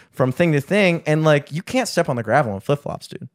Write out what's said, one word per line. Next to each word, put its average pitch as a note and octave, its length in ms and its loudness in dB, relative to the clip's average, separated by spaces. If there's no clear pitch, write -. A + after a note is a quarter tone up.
from B2+ 200 0
thing E3+ 200 2
to C#3+ 80 2
thing. F3+ 460 0
And, D#3 180 2
like, D3 260 2
you D3 120 -6
can't B3 260 -4
step - 220 -2
on B2+ 60 -2
the A#2 60 -4
gravel A2+ 320 0
in G2 60 -8
flip-flops, - 480 -4
dude. - 260 -14